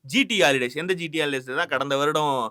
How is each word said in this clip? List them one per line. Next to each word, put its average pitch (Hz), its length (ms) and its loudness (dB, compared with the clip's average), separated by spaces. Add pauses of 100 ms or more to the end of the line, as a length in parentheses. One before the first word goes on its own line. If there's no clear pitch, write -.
ஜி 143 200 0
டி 196 160 0
ஹாலிடேஸ், 135 360 4
எந்த 175 160 -4
ஜி 175 160 -4
டி 156 120 -2
ஹாலிடேஸ் 135 360 -4
தான் - 120 -2
கடந்த 139 280 -2
வருடம் 147 380 0 (160)